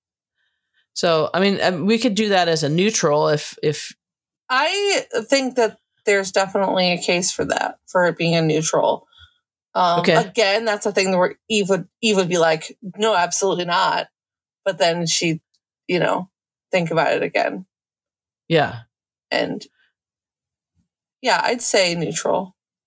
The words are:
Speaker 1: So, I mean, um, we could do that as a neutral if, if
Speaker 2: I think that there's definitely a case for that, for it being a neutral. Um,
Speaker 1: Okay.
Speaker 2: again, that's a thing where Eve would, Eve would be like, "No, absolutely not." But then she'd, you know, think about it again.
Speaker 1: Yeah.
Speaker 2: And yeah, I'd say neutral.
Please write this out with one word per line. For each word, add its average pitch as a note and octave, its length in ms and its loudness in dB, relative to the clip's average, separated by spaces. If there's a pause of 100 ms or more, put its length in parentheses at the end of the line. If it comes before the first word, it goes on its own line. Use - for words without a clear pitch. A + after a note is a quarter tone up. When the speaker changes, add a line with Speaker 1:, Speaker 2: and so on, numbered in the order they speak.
(960)
Speaker 1:
So, D#3+ 400 0
I F3 60 0
mean, G3 200 2
um, F3+ 260 0
we A3+ 120 2
could A3+ 160 0
do G#3+ 160 0
that F3+ 180 2
as D#3+ 140 0
a C#3 60 0
neutral D#3 600 2
if, - 340 -2
if D3 300 -2 (580)
Speaker 2:
I F4+ 540 0 (240)
think C4 280 0
that A3+ 200 2 (300)
there's G3 260 0
definitely F#3+ 580 0
a F3 80 0
case F3+ 320 -2
for - 140 -4
that, - 300 -4 (120)
for F3+ 200 0
it E3 100 0
being E3 180 0
a E3 60 2
neutral. D#3 680 0 (680)
Um, F3 260 2
Speaker 1:
Okay. F3 140 2
Speaker 2:
again, G3+ 500 0
that's G#3 220 -2
a G#3 60 -2
thing F#3+ 260 0
where F#3 160 0 (160)
Eve G3+ 180 0
would, F#3 180 0 (140)
Eve G#3+ 160 2
would F3+ 140 0
be F3 80 0
like, D#3+ 360 0 (220)
"No, G#3+ 180 0
absolutely F3 520 0
not." F3 420 0 (560)
But F#3+ 140 -4
then E3+ 280 2
she'd, D#3+ 360 -2 (440)
you F3 120 0
know, - 320 -2 (420)
think E3+ 180 0
about D#3+ 220 2
it - 100 0
again. - 440 -4 (840)
Speaker 1:
Yeah. A#2 320 0 (500)
Speaker 2:
And - 320 -4 (1600)
yeah, G#3+ 240 0
I'd A#3+ 160 0
say F3+ 340 2
neutral. E3+ 600 -4 (300)